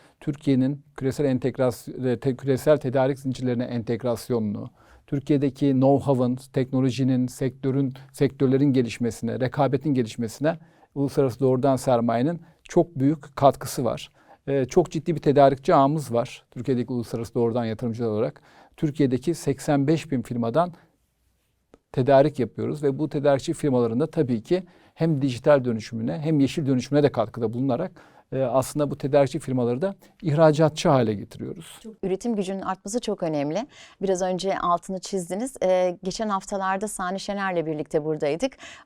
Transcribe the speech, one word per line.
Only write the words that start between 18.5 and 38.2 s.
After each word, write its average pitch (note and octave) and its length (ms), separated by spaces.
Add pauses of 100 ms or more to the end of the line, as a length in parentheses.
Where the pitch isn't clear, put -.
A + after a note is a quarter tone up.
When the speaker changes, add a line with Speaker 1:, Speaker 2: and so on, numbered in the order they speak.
Speaker 1:
Türkiye'deki C#3 560
seksen C#3 540
beş D#3 240
bin B2+ 100
firmadan B2 520 (1160)
tedarik C#3 480
yapıyoruz A#2+ 440
ve C#3 160
bu D3+ 100
tedarikçi C#3 440
firmaların B2 460
da D#3 80
tabii B2 360
ki F#3 200 (320)
hem D#3+ 260
dijital C3+ 440
dönüşümüne A#2 540
hem D3+ 200
yeşil C#3 280
dönüşümüne C3+ 360
de C3+ 80
katkıda A2 420
bulunarak, C3+ 600 (160)
e, C3+ 100
aslında C3 500
bu C#3+ 60
tedarikçi C#3+ 420
firmaları B2+ 420
da G3 140 (260)
ihracatçı D#3 680
hale B2 240
getiriyoruz. - 720
Speaker 2:
Çok, A3+ 100 (100)
üretim G3 320
gücünün G3 260
artması G3 380
çok G#3 240
önemli. D#3 440 (340)
Biraz F#3+ 200
önce F#3 360
altını F3 420
çizdiniz. F#3 640
E, F#3 400
geçen G3+ 260
haftalarda G3 580
Sani F#3+ 320
Şener'le F#3+ 460
birlikte D3+ 380
buradaydık. D#3 540 (280)